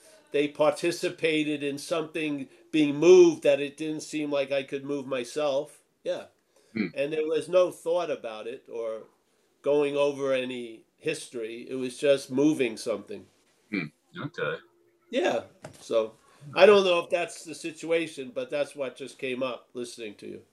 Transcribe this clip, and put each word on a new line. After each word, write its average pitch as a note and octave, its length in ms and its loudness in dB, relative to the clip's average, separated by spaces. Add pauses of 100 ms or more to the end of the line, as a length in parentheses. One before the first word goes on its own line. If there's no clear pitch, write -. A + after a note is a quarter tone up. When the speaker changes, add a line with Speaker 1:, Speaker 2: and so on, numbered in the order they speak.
(300)
Speaker 1:
they D3 160 2
participated D3+ 1160 0
in C#3+ 160 -4
something D#3 720 -6 (220)
being C#3+ 260 2
moved E3+ 480 10
that C#3+ 160 4
it C#3+ 160 -6
didn't D#3 260 -6
seem D3+ 280 -6
like C#3 220 -2
I C#3 100 -2
could C#3 220 -8
move C#3 220 -6
myself. C#3 720 -4 (240)
Yeah. D#3+ 200 -6 (500)
Speaker 2:
Hmm. G#2 200 -2
Speaker 1:
And C#3+ 180 -2
there D#3 140 -2
was D3+ 220 -2
no F3+ 220 4
thought E3 400 -4
about A2 360 -8
it B2+ 240 -14
or A2+ 340 -8 (580)
going C#3+ 340 2
over C#3 380 0
any B2 480 -6 (160)
history. A#2+ 720 -8
It C3 60 -6
was B2+ 200 -6
just C#3 340 2
moving C3 460 2
something. G2+ 480 -8 (460)
Speaker 2:
Hmm. F2+ 160 -4 (340)
Okay. E2 360 -6 (520)
Speaker 1:
Yeah. A#3 320 -2 (400)
So A2 320 -2 (420)
I F3+ 120 8
don't G3+ 180 8
know F3 140 2
if E3+ 100 -6
that's E3+ 360 -6
the D#3 100 -12
situation, D#3 800 -6
but B2+ 160 -8
that's C#3+ 260 -4
what B2+ 200 -8
just C3 220 -16
came B2+ 240 -6
up B2 300 -8
listening A#2 440 -12
to G#2+ 120 -18
you. G2+ 120 -14 (120)